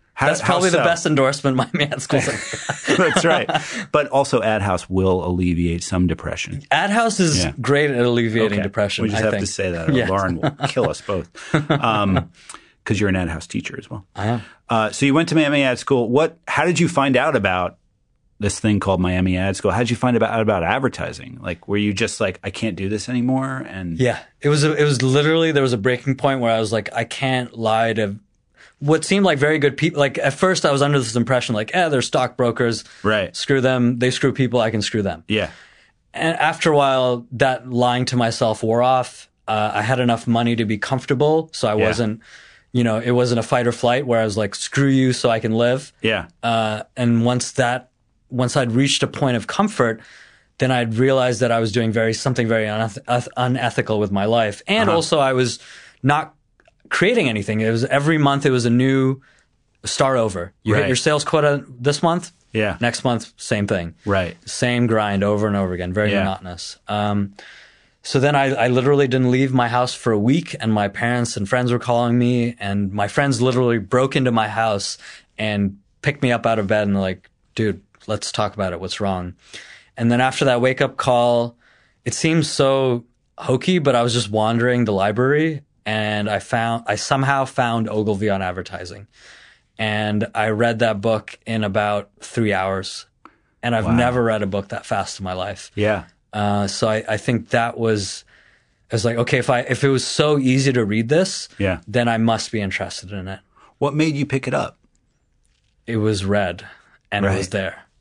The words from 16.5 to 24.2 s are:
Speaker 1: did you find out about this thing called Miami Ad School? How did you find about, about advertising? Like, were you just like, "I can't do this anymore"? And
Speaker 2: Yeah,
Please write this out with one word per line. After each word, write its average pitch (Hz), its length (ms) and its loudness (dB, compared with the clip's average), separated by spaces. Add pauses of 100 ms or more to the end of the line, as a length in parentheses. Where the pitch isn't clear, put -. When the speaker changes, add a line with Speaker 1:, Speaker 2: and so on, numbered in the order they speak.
Speaker 1:
did 175 160 2
you 175 80 4
find 139 280 2
out 143 200 2
about 92 400 0 (640)
this 101 180 -2
thing 104 220 2
called 95 200 2
Miami 92 360 2
Ad 95 200 -2
School? 98 140 0
How 95 80 0
did 120 120 0
you 117 60 0
find 123 200 2
about, 113 240 2
about 104 240 2
advertising? 85 800 -4
Like, 87 260 -8
were 101 80 0
you 104 160 0
just 104 280 -4
like, 95 220 -4
"I 101 80 -8
can't 104 260 -6
do 95 120 -6
this 104 200 -6
anymore"? 131 600 -2
And 85 300 -8
Speaker 2:
Yeah, 120 200 0 (220)